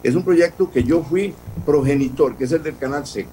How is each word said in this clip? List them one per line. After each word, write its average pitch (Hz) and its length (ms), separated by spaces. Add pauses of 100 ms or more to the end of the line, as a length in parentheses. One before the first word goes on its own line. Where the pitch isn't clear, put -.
es 123 100
un 180 100
proyecto 170 460
que 123 140
yo 160 180
fui 180 320 (320)
progenitor, 139 720
que 135 60
es 123 80
el 165 100
del 151 160
Canal 139 300
Seco. 92 260